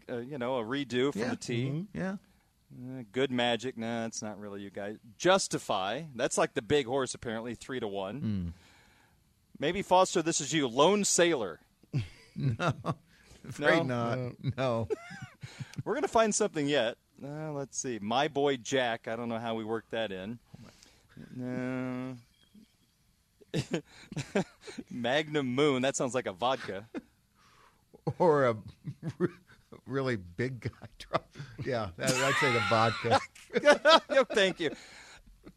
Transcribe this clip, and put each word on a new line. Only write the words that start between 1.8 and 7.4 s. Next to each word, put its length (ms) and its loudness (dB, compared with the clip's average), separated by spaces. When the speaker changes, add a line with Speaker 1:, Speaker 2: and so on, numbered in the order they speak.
Speaker 2:
Yeah. 180 -4
Speaker 1:
Uh, 300 -12
Good 180 0
Magic. 480 0
Nah, 240 -4
that's 200 -8
not 160 -10
really 220 -12
you 100 -12
guys. 260 -8
Justify. 840 0
That's 240 -2
like 160 2
the 80 -2
big 240 2
horse, 280 -2
apparently, 400 -6